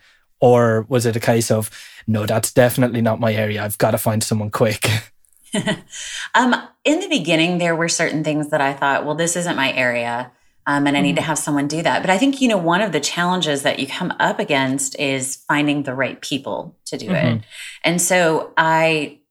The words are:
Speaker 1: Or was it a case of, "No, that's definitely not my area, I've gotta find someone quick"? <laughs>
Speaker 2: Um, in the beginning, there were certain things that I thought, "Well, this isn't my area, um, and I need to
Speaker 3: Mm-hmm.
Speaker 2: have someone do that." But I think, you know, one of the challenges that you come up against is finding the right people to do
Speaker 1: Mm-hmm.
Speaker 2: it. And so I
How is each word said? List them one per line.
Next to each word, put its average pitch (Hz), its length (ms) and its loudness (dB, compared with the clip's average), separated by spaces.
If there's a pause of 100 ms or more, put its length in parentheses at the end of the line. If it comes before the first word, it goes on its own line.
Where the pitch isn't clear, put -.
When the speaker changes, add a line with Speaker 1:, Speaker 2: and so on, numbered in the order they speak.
(420)
Speaker 1:
Or 120 480 6
was 123 160 2
it 110 100 2
a 117 60 -2
case 113 300 2
of, 110 180 0 (360)
"No, 107 200 0
that's 113 260 -2
definitely 120 500 2
not 113 180 0
my 113 140 0
area, 104 300 -2
I've 107 140 -6
gotta 110 200 2
find 110 260 0
someone 107 260 -2
quick"? 107 400 0 (640)
<laughs> 208 80 -2 (760)
Speaker 2:
Um, 247 180 4 (300)
in 311 160 2
the 392 80 -8
beginning, 175 500 2
there 170 180 0
were 165 120 0
certain 160 360 -2
things 151 260 -2
that 151 120 0
I 139 120 0
thought, 139 320 0
"Well, 147 100 -4
this 165 200 -2
isn't 175 200 -2
my 135 180 0
area, 120 580 -2 (360)
um, 143 180 0
and 143 120 2
I 143 40 2
need 139 140 2
to 156 60 0
Speaker 3:
Mm-hmm. 143 60 -6
Speaker 2:
have 151 120 -2
someone 143 280 -2
do 156 140 -4
that." 160 200 0
But - 80 -4
I 190 80 4
think, 269 240 2
you 254 60 2
know, 220 100 2
one 170 240 2
of 214 100 -2
the 151 80 0
challenges 165 640 -2
that 143 160 0
you 139 80 -4
come - 320 -6
up 190 200 0
against 135 600 -2
is 135 380 -4 (100)
finding 147 360 0
the 131 120 -6
right 127 260 -4
people - 560 -8 (100)
to 147 100 -8
do 113 100 -10
Speaker 1:
Mm-hmm. 123 300 0
Speaker 2:
it. 107 60 -8 (400)
And 170 180 2
so 165 560 2
I 160 640 2 (100)